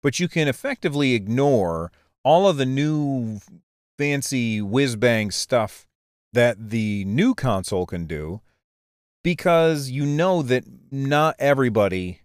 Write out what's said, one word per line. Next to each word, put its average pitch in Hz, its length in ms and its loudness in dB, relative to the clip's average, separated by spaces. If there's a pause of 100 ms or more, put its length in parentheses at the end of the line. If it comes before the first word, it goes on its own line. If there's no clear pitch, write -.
but 139 160 -2
you 175 100 -2
can 156 200 -2
effectively 143 640 -2
ignore 104 760 0 (320)
all 175 240 4
of 170 80 2
the 135 100 0
new 135 720 -2 (600)
fancy 135 640 -2
whiz-bang 113 720 0
stuff - 560 -2 (460)
that 110 380 0
the 107 340 -2
new 160 300 2
console 95 520 -2
can 87 200 -8
do 78 340 -10 (840)
because 165 680 2
you 139 140 -4
know 165 380 0
that 127 220 0 (260)
not 147 480 0
everybody 104 880 0